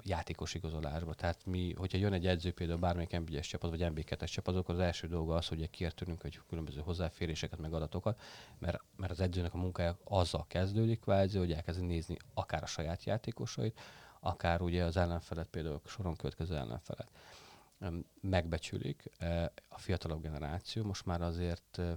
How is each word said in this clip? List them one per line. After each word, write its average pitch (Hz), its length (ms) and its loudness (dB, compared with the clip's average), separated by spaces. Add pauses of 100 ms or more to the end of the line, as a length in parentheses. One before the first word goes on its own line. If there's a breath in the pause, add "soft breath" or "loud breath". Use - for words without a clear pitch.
játékos 82 520 -4
igazolásba. 80 600 -4
Tehát - 320 -2
mi, 90 260 0
hogyha 92 260 -2
jön 101 140 4
egy 90 140 2
edző 87 260 4
például 85 260 0
bármelyik 87 400 2
N 85 60 0
B 78 180 -2
S - 60 -6
csapat, - 220 -2
vagy 82 200 2
N 78 40 -2
B 78 100 -2
kettes - 260 -2
csapat, 90 260 0
akkor 87 180 0
az 90 60 2
első 87 260 2
dolga 82 280 2
az, 82 120 2
hogy 80 240 -2
kértünk, 85 500 -4
hogy - 280 -8
különböző 76 320 -4
hozzáféréseket, 82 800 -2
meg 78 140 -4
adatokat, 82 480 -2 (380 loud breath)
mert, 87 220 -2 (160)
mert 90 160 -2
az 85 80 -2
edzőnek 87 340 2
a 85 40 -2
munkája 90 460 0
azzal 92 440 4
kezdődik 110 520 4
kvázi, 98 380 6
hogy 90 140 4
elkezdi 85 320 0
nézni 85 320 0 (180)
akár - 280 -2
a - 40 -4
saját 82 380 -2
játékosait, 113 760 -2 (400 loud breath)
akár 85 400 2
ugye 87 240 4
az 85 120 2
ellenfelet, 85 520 2
például 78 360 -4
a - 40 -16
soron 90 280 -2
következő - 400 -2
ellenfelet. - 520 -6 (680 loud breath)
Öm, 85 260 -4 (160)
megbecsülik, - 1000 0
eh, 85 260 2 (240)
a - 100 -14
fiatalabb 82 440 -2
generáció, 78 640 -4
most 98 220 -4
már 87 160 0
azért, 85 560 -2
eh, 87 180 0